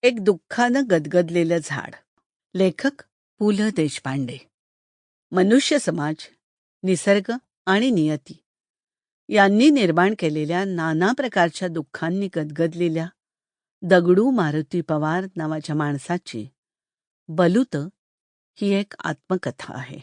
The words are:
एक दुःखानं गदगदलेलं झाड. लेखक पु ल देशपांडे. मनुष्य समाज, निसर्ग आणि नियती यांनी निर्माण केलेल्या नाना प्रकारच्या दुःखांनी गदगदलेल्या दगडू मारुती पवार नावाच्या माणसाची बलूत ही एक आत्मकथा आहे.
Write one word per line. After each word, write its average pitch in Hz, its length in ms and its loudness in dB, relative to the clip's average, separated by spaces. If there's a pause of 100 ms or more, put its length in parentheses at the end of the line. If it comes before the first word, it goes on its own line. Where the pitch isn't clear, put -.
एक 240 140 2
दुःखानं 240 680 0
गदगदलेलं 170 720 0
झाड. - 320 -10 (600)
लेखक 190 460 0 (380)
पु 208 120 2
ल 214 240 0
देशपांडे. 135 600 -4 (960)
मनुष्य 226 480 4
समाज, 156 360 -4 (680)
निसर्ग 190 480 0 (340)
आणि 208 260 2
नियती 156 460 -2 (920)
यांनी 208 400 6
निर्माण 196 500 4
केलेल्या 156 460 -2
नाना 170 520 0
प्रकारच्या 185 500 -2
दुःखांनी 170 680 -6
गदगदलेल्या 165 720 -4 (760)
दगडू 180 480 4
मारुती 160 500 -2
पवार 156 440 -2 (100)
नावाच्या 156 400 -6
माणसाची 147 680 -6 (840)
बलूत 180 460 2 (840)
ही 202 160 -2
एक 196 260 -4
आत्मकथा - 800 -6
आहे. 131 260 -14